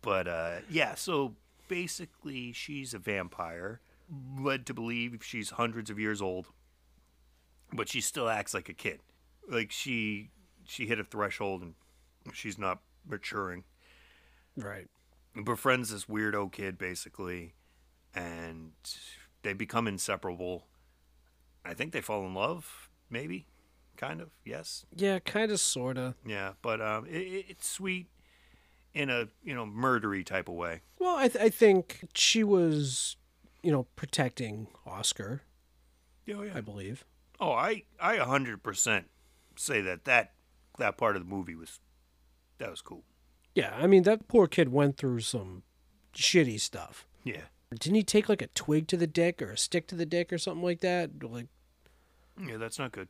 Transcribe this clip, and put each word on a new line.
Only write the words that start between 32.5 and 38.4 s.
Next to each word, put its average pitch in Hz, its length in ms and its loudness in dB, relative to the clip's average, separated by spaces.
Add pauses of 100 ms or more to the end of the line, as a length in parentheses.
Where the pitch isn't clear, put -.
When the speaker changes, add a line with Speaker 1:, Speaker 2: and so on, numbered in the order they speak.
Speaker 2:
you 175 100 4
know, 135 120 4 (120)
protecting 117 720 -2 (180)
Oscar, 101 580 -4 (880)
Speaker 1:
Oh, 202 80 -8
yeah. 208 140 -8
Speaker 2:
I - 60 -4
believe. 104 440 -10 (340)
Speaker 1:
Oh, 170 120 2
I, 175 320 2 (160)
I 196 160 4
a 151 100 4
hundred 127 380 2